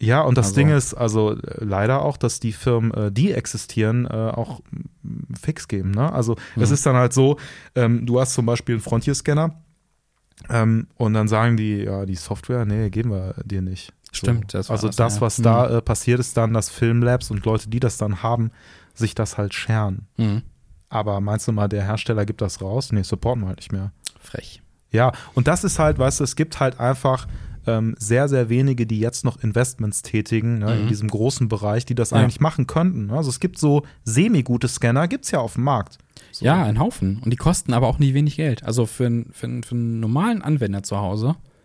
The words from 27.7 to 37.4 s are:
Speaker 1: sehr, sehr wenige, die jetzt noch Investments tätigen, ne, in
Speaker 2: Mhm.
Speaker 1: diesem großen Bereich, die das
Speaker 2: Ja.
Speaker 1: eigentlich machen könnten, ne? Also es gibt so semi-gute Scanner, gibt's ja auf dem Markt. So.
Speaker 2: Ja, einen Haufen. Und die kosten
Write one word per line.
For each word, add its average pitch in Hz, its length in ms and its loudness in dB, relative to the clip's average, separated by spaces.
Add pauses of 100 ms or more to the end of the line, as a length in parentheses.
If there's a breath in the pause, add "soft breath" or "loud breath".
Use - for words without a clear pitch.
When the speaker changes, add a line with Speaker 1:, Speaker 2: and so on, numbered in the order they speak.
Speaker 1:
sehr, 120 300 2
sehr 123 220 2
wenige, 123 360 2
die 110 140 0
jetzt 113 240 -2
noch - 180 -2
Investments 110 600 0
tätigen, 110 560 0
ne, 107 180 0
in 107 80 0
Speaker 2:
Mhm. 113 40 0
Speaker 1:
diesem 107 200 0
großen 113 400 0
Bereich, 104 380 0
die 120 100 -2
das 117 140 0
Speaker 2:
Ja. - 80 4
Speaker 1:
eigentlich 113 200 4
machen 151 300 2
könnten, 160 380 0
ne? 104 80 -4
Also 143 160 -2
es - 100 -6
gibt - 180 -2
so 147 260 4 (200 loud breath)
semi-gute 123 640 2
Scanner, 131 400 2
gibt's 254 240 -6
ja 151 80 2
auf 113 140 -4
dem 120 100 -2
Markt. 135 340 -2 (320 loud breath)
So. - 140 -8
Speaker 2:
Ja, 160 180 4
einen 107 160 2
Haufen. 113 460 0
Und 117 80 0
die 120 40 0
kosten - 360 0